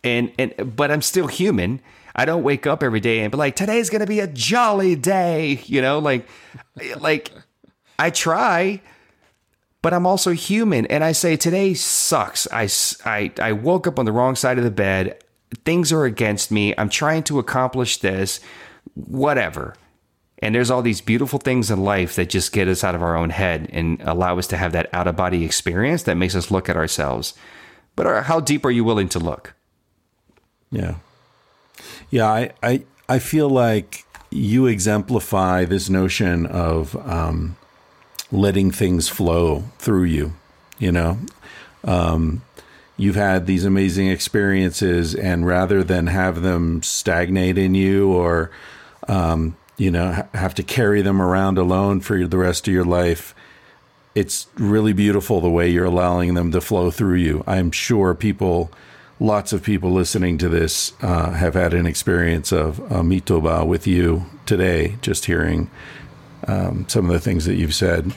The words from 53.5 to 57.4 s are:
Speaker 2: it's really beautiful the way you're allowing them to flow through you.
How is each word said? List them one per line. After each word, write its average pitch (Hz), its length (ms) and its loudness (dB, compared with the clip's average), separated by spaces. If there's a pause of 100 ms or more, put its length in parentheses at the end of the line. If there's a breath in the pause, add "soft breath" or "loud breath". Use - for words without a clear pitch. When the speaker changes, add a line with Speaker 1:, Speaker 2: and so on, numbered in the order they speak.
Speaker 2:
it's - 400 -2
really 107 380 2
beautiful 101 480 2
the 87 100 2
way 85 180 4
you're 87 160 2
allowing 90 500 2
them 87 180 0
to 90 80 2
flow 90 320 0
through 92 240 0
you. 80 300 0